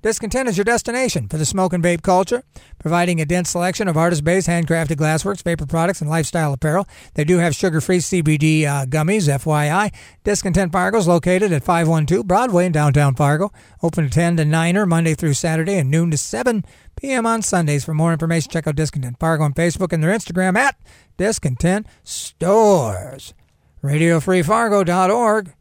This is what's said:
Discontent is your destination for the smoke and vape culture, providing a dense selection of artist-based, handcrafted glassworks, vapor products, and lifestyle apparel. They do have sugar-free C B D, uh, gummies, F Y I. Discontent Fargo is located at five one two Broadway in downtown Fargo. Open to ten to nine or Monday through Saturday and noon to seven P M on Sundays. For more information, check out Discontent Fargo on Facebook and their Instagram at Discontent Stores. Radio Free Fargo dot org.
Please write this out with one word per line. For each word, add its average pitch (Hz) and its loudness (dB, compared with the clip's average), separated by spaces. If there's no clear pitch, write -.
Discontent 226 -2
is 175 -2
your 196 0
destination 233 -2
for 156 -6
the 156 -2
smoke 185 0
and 180 -2
vape 175 0
culture, 196 0
providing 170 0
a 156 -2
dense 175 -2
selection 185 -2
of 165 -2
artist-based, 165 0
handcrafted 165 0
glassworks, 160 -2
vapor 170 -4
products, 165 -2
and 151 -4
lifestyle 160 -2
apparel. 156 0
They 151 -2
do 175 2
have 170 2
sugar-free 175 0
C 185 -2
B 156 2
D, 156 2
uh, 139 -2
gummies, 156 0
F 135 -2
Y 151 0
I. 202 0
Discontent 190 0
Fargo 190 0
is 180 2
located 180 2
at 139 -2
five 170 2
one 156 2
two 185 0
Broadway 190 2
in 180 0
downtown 143 2
Fargo. 151 0
Open 165 -2
to 135 -2
ten 170 2
to 160 0
nine 165 2
or 208 2
Monday 165 2
through 151 0
Saturday 165 -2
and 135 0
noon 165 2
to 147 -2
seven 233 -2
P 269 -6
M 233 0
on 226 0
Sundays. 151 0
For 160 -6
more 160 2
information, 165 -2
check 160 -4
out 147 -2
Discontent 135 -4
Fargo 160 0
on 143 -2
Facebook 170 -2
and 160 0
their 175 2
Instagram 185 -2
at 269 0
Discontent 185 -2
Stores. 165 0
Radio 156 2
Free 185 0
Fargo 208 2
dot 180 2
org. 214 0